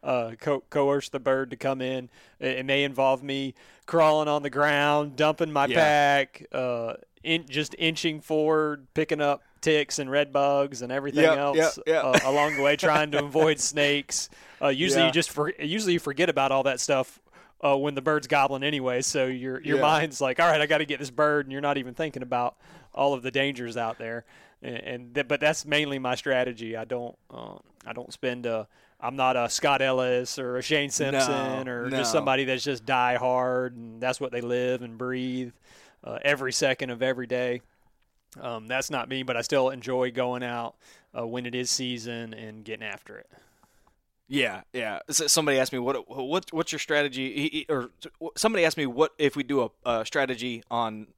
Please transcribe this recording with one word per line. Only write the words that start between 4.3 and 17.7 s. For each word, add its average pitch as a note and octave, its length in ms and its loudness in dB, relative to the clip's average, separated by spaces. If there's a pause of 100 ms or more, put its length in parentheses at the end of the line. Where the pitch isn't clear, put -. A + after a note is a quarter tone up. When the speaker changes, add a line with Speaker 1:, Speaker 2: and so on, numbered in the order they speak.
Speaker 1:
the C#3+ 80 -4
ground, D3 680 2
dumping D3+ 360 2
my C#3+ 140 4
Speaker 2:
Yeah. B2 120 2
Speaker 1:
pack, D3 720 4
uh, B2 420 -2 (280)
in-, E3 240 -2
just C#3+ 320 -4
inching D#3+ 420 -2
forward, D#3 760 0
picking D#3 260 0
up C#3+ 220 2 (180)
ticks D3+ 400 2
and C3+ 100 -4
red C#3+ 220 2
bugs C#3 500 2
and B2 80 -8
everything C#3 320 0
Speaker 2:
Yep, D#3+ 160 8
Speaker 1:
else, C#3+ 180 2
Speaker 2:
yep, D#3+ 160 4 (140)
yep. D#3 180 4
Speaker 1:
uh, B2+ 200 4
along D3 320 2
the C#3 60 0
way, C#3+ 120 6
trying D3+ 380 2
to D3 60 0
Speaker 2:
<laughs> D3 60 0
Speaker 1:
avoid D3+ 360 2
snakes. C#3+ 680 0 (320)
Uh, C#3+ 80 2
usually E3 340 2
Speaker 2:
Yeah. E3 40 6
Speaker 1:
you D#3+ 60 2
just E3 180 0
for-, D3+ 300 -2
usually F#3 320 -2
you E3+ 80 2
forget D3 280 0
about C#3 220 2
all C3+ 140 2
that C3 160 0
stuff, - 400 -2 (440)
uh, C#3 120 6